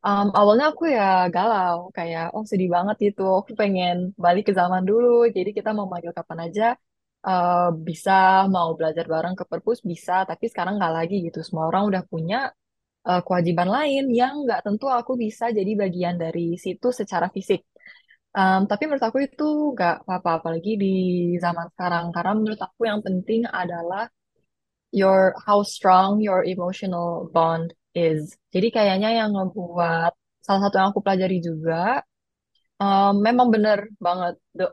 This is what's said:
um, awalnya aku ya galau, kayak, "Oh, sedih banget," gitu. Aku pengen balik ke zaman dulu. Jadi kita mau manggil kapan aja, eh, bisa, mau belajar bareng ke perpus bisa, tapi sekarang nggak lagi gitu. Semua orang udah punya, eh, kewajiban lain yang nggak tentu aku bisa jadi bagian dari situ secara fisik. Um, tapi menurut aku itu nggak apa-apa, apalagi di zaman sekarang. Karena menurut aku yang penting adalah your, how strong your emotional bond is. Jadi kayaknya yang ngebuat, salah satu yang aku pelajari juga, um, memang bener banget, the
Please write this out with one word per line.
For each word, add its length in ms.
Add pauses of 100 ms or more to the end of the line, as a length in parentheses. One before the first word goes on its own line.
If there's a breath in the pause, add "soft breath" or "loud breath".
um, 320
awalnya 400
aku 160
ya 400
galau, 640
kayak, 400
"Oh, 80
sedih 240
banget," 280 (120)
gitu. 160 (160)
Aku 160
pengen 640
balik 280
ke 40
zaman 320
dulu. 480
Jadi 240
kita 160
mau 160
manggil 240
kapan 400
aja, 140 (580)
eh, 440 (200)
bisa, 640
mau 240
belajar 320
bareng 320
ke 80
perpus 320
bisa, 480
tapi 240
sekarang 240
nggak 240
lagi 240
gitu. 160
Semua 320
orang 160
udah 160
punya, 480 (560)
eh, 160
kewajiban 480
lain 400
yang 320
nggak 240
tentu 240
aku 240
bisa 320
jadi 320
bagian 400
dari 400
situ 320
secara 400
fisik. 320 (680 loud breath)
Um, 400
tapi 160
menurut 160
aku 240
itu 480
nggak 320
apa-apa, 320
apalagi 400
di 160 (500)
zaman 300
sekarang. 400
Karena 240
menurut 240
aku 240
yang 160
penting 400
adalah 640 (880)
your, 400 (120)
how 200
strong 560
your 240
emotional 880
bond 400 (160)
is. 480 (160)
Jadi 160
kayaknya 480
yang 160
ngebuat, 800 (340)
salah 160
satu 160
yang 160
aku 80
pelajari 400
juga, 640 (720)
um, 400
memang 320
bener 480
banget, 400 (160)
the 180